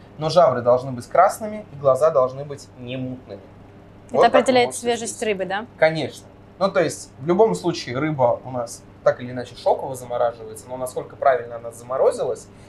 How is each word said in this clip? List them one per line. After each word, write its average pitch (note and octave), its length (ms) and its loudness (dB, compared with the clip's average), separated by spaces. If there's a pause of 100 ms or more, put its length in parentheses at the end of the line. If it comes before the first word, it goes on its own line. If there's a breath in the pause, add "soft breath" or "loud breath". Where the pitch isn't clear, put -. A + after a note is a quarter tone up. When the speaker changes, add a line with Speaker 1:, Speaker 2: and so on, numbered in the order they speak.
(180 loud breath)
Speaker 1:
но D#3 100 -4
жабры D3 320 6
должны B2+ 320 2
быть A#2+ 140 -10
красными, G#3+ 680 0
и C#3 40 -16
глаза C#3 340 4
должны C3+ 340 0
быть C#3+ 240 -14 (100)
не B2 200 -10
мутными. B2 420 -10 (680)
Speaker 2:
Это - 60 -8
Speaker 1:
Вот C4 80 6
так A#3 120 6
вы C4 60 4
Speaker 2:
определяет B3 280 4
Speaker 1:
можете - 140 -12
Speaker 2:
свежесть A#3 340 -4
Speaker 1:
здесь. A3+ 100 -6
Speaker 2:
рыбы, F#3+ 200 -2
да? G3 200 -6 (120)
Speaker 1:
Конечно. D#3+ 480 0 (340)
Ну, F#3+ 100 2
то F#3 100 0
есть, - 300 -4 (100)
в C#3 60 -10
любом G3 280 4
случае, C3+ 440 -4
рыба C3+ 460 0
у B2+ 60 -14
нас B2 320 -8 (220)
так C#3+ 160 2
или B2 100 -12
иначе B2 260 -10
шоково C#3+ 380 -2
замораживается, A#2+ 720 -4
но B2+ 80 -10
насколько - 400 -8
правильно A#2+ 400 0
она A#2 140 -14
заморозилась, C3 760 -2 (220 loud breath)